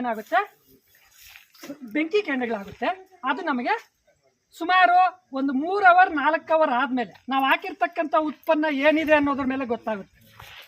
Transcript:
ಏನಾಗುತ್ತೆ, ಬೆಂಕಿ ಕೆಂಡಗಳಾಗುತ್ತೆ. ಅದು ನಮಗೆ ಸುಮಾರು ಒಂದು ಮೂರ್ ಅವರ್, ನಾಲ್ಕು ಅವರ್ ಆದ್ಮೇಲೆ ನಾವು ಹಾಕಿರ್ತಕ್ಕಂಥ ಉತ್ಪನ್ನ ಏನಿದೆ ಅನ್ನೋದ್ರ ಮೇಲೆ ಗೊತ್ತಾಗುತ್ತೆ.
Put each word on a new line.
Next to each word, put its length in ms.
ಏನಾಗುತ್ತೆ, 400
ಬೆಂಕಿ 340
ಕೆಂಡಗಳಾಗುತ್ತೆ. 600
ಅದು 120
ನಮಗೆ 240
ಸುಮಾರು 400
ಒಂದು 140
ಮೂರ್ 300
ಅವರ್, 180
ನಾಲ್ಕು 340
ಅವರ್ 240
ಆದ್ಮೇಲೆ 340
ನಾವು 180
ಹಾಕಿರ್ತಕ್ಕಂಥ 640
ಉತ್ಪನ್ನ 380
ಏನಿದೆ 340
ಅನ್ನೋದ್ರ 320
ಮೇಲೆ 120
ಗೊತ್ತಾಗುತ್ತೆ. 400